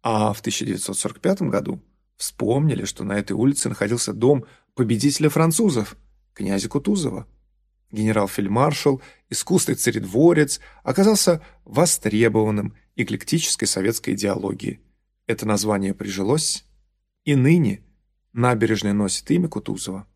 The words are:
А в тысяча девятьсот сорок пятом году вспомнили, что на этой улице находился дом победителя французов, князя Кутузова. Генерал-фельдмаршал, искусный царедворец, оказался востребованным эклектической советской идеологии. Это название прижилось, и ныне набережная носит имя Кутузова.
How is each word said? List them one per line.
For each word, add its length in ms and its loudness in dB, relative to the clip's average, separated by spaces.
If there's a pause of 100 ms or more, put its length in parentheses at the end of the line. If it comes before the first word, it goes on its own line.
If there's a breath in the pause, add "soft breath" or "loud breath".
А 320 0
в 80 -12
тысяча 240 -4
девятьсот 320 -6
сорок 220 -8
пятом 280 -2
году 340 -4 (360)
вспомнили, 680 -2
что 200 -10
на 140 -4
этой 140 -6
улице 380 0
находился 420 -2
дом 320 2 (300 loud breath)
победителя 560 2
французов, 680 0 (380)
князя 340 -4
Кутузова. 580 -2 (640)
Генерал-фельдмаршал, 1120 0 (260 loud breath)
искусный 460 0
царедворец, 840 2 (240 loud breath)
оказался 600 2 (200 soft breath)
востребованным 1120 2 (180)
эклектической 720 -2
советской 480 -2
идеологии. 680 -4 (460)
Это 220 -4
название 460 0
прижилось, 680 -2 (600)
и 100 2
ныне 480 4 (500)
набережная 600 0
носит 400 -2
имя 160 2
Кутузова. 680 -8